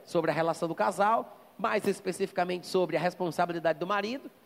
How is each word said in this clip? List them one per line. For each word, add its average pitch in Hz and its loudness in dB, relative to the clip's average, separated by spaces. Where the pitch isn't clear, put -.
Sobre 160 0
a 151 2
relação 165 0
do 160 -4
casal. 208 0
Mais 214 0
especificamente 180 -2
sobre 175 2
a 156 4
responsabilidade 170 0
do 175 -4
marido. 208 -4